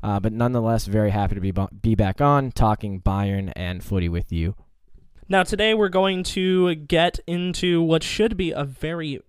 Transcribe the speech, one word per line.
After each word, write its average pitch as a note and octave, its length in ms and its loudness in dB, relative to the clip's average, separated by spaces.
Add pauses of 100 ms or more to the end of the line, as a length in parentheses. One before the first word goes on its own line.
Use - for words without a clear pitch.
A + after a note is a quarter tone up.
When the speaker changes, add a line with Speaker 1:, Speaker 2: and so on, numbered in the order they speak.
Speaker 1:
Uh, G2+ 160 0
but A2 120 4
nonetheless, A2+ 540 0
very G#2 240 2
happy G2+ 240 0
to G2+ 60 -4
be F#2+ 100 0
bu-, F#2+ 160 -2 (160)
be A2+ 140 2
back G2 240 2
on C#3+ 320 2
talking G#2 480 0
Bayern G2 560 -2
and F2+ 260 -8
footy F2+ 260 -2
with E2+ 220 -4
you. E2 240 -2 (760)
Speaker 2:
Now, F#3+ 140 4
today G#3+ 320 0
we're G#3 140 2
going F#3+ 340 0
to F#3 540 0
get E3 500 0
into F3 560 0
what D#3+ 220 2
should A3 320 0
be F3 160 -2
a C#3+ 100 -4
very, D3+ 680 -8